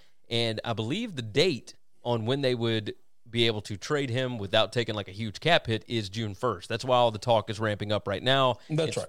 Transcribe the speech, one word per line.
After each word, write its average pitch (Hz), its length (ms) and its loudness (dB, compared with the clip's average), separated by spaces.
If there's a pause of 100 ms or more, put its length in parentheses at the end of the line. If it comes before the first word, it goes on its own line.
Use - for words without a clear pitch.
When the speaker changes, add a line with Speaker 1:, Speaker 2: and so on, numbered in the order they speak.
(300)
Speaker 1:
and 113 340 0
I 117 80 -2
believe 151 440 -4
the 127 60 -6
date 127 520 0 (280)
on 120 220 0
when 135 160 0
they 131 140 2
would 113 400 0 (340)
be 117 180 4
able 107 160 2
to 107 160 -8
trade 143 320 -2
him 123 280 -2
without 101 340 2
taking, 117 220 -2
like, 101 140 -6
a 92 40 -12
huge 104 280 -8
cap 160 260 4
hit 110 220 -2
is 113 220 -2
June 104 240 -6
first. 95 340 -4
That's 117 160 -6
why 127 120 4
all 120 140 6
the 107 80 -4
talk 113 320 2
is 104 100 -6
ramping 104 320 -2
up 104 140 -2
right 98 160 -2
now. 131 360 4 (120)
Speaker 2:
That's 156 180 0
Speaker 1:
It's 107 100 -4
Speaker 2:
right. - 100 -4